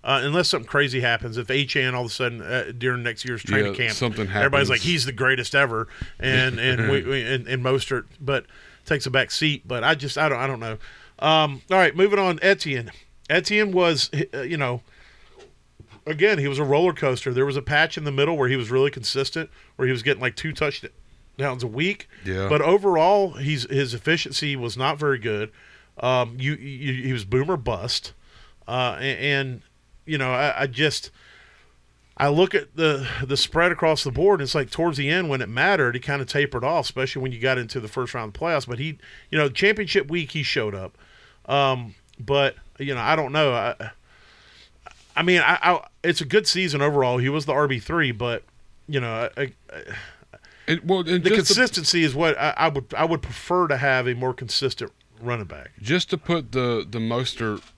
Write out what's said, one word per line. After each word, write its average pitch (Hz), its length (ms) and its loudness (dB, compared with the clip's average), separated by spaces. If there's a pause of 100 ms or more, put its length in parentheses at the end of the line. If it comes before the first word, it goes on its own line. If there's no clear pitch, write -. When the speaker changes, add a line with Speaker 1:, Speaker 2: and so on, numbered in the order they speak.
Speaker 1:
uh, 131 180 2
unless 151 260 2
something 120 200 -2
crazy 135 320 0
happens. 117 380 0
If 117 100 -6
Achane 131 460 0
all 123 100 -2
of 113 60 -6
a - 40 -8
sudden, 120 280 -4
uh, 101 340 -4
during 123 260 -2
next 117 240 -6
year's 117 160 -6
training 104 320 0
Speaker 2:
Yeah, 120 120 -2
Speaker 1:
camp, 110 100 -2
Speaker 2:
something 110 320 -2
Speaker 1:
everybody's 135 400 2
Speaker 2:
happens. - 20 0
Speaker 1:
like, 123 100 2
"He's 160 260 0
the 135 60 -4
greatest 127 420 0
ever," 117 340 2 (300)
and, 127 400 2
and 120 320 2
Speaker 2:
<laughs> - 0 -
Speaker 1:
we, 139 120 2
we, 131 200 -2
and, 123 260 -2
and 127 160 -2
Mostert, 131 400 0 (160)
but 135 240 -2 (400)
takes 147 220 -2
a 135 40 -4
back 131 200 2
seat. 151 360 -2
But 123 160 -4
I 147 120 4
just, 139 240 -6
I 156 100 2
don't, 135 100 0
I 127 80 -2
don't 131 140 -6
know. 113 160 -8 (440)
Um, 151 500 2
all 190 80 4
right, 160 180 4
moving 202 220 4
on. 185 240 0
Etienne. 151 480 0 (400)
Etienne 202 420 2
was, 170 380 2 (240)
uh, 135 60 -4
you 143 180 -4
know, 123 240 -2 (1200)
again, 165 320 4
he 139 100 0
was 135 100 -2
a 147 60 0
roller 151 280 4
coaster. 131 400 -2
There 131 140 2
was 139 100 -4
a 139 60 -2
patch 151 340 2
in 156 80 -8
the 147 80 -2
middle 147 240 2
where 135 120 2
he 131 80 2
was 117 140 -4
really 131 200 4
consistent, 135 600 -4 (260)
where 131 100 0
he 127 60 2
was 120 100 -2
getting, 131 200 0
like, 123 140 -2
two 156 160 -6
touchdowns - 1120 -6
a 127 40 -4
week. 151 420 -4 (160)
Speaker 2:
Yeah. 95 240 -2
Speaker 1:
But 151 140 2
overall, 190 720 4
he's, 139 360 -4
his 135 240 0
efficiency 147 600 -2
was 117 200 -6
not 143 220 0
very 143 200 0
good. 107 320 -2 (480)
Um, 123 400 0
you, 135 160 -2
you, 131 500 -6
he 131 80 -2
was 113 120 -4
boom 127 260 0
or 185 60 2
bust. 117 560 -4 (540)
Uh, 123 340 -2
and, 135 180 -2
and, 135 440 -2 (440)
you 156 120 -4
know, 127 140 0
I, 131 300 0
I 143 40 0
just, 135 440 -2 (1040)
I 143 120 2
look 170 260 4
at 156 220 -2
the, 147 300 2 (160)
the 135 140 -2
spread 170 360 2
across 160 320 2
the 143 60 -2
board, 170 300 4
and 139 60 -4
it's 127 80 -6
like 139 160 0
towards 165 260 0
the 143 140 0
end 175 180 0
when 135 140 0
it 101 60 -6
mattered, 135 460 2
he 123 60 -6
kinda 143 240 -4
tapered 143 400 -2
off, 151 220 0
especially 131 360 -4
when 131 100 -4
you 117 60 -12
got 127 200 2
into 120 220 -6
the 107 80 -10
first 123 260 -6
round 113 140 -6
of 101 60 -14
the - 40 -16
playoffs. 160 280 -2
But 123 120 -8
he, 151 200 -8 (320)
you 151 80 0
know, 147 100 2
championship 190 640 2
week, 165 220 -4
he 156 100 -2
showed 107 320 -2
up. 95 220 -10 (500)
Um, 131 480 0 (240)
but, 139 360 0 (240)
you 139 160 -4
know, 120 60 -4
I 135 160 2
don't 143 160 -4
know. 147 200 2
I, 107 380 -4 (1300)
I 156 60 2
mean, 175 180 4
I, 151 200 4
I, 175 260 2 (180)
it's 170 160 0
a 160 60 -6
good 208 200 2
season 170 340 0
overall. 135 380 2
He 123 100 0
was 147 180 -2
the 151 60 0
R 147 160 4
B 131 100 -2
three, 147 340 0
but, 117 300 -4 (460)
you 143 120 0
know, 117 360 -2
I, 135 60 -4
I, 131 100 -4 (1160)
Speaker 2:
And, 160 200 -2
well, 190 120 2
and 170 80 -4 (160)
Speaker 1:
the 180 60 4
Speaker 2:
just 202 180 4
to - 60 4
Speaker 1:
consistency 180 500 2
is 139 100 2
what 160 240 2
I, 147 180 0
I 160 120 4
would, 139 280 -4
I 156 80 2
would 165 180 0
prefer - 460 0
to 143 80 2
have 131 300 2
a 127 80 0
more 127 180 -2
consistent 123 600 -4 (280)
running 117 260 -4
back. 73 260 -16 (100)
Speaker 2:
Just 156 280 0
to 180 80 0
put 160 340 -2
the, 123 360 0
the 107 100 -6
Mostert 113 640 -2 (160)